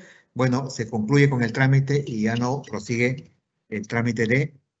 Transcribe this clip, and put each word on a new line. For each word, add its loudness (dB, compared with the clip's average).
bueno, 0
se -8
concluye 4
con 0
el -2
trámite 2
y -4
ya 0
no -2
prosigue -4
el -8
trámite 0
de 0